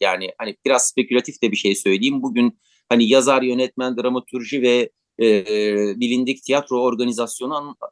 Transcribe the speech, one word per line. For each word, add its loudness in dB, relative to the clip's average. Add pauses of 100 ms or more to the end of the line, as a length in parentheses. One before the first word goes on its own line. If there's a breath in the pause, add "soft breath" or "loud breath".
Yani -2
hani -10 (100)
biraz 2
spekülatif -2
de 0
bir -2
şey 0
söyleyeyim. 0
Bugün 0 (300)
hani 4
yazar, 4
yönetmen, -2
dramaturji -4
ve, 2 (320)
e, 4 (560)
bilindik -2
tiyatro 0
organizasyonu -2
an-, -10 (180)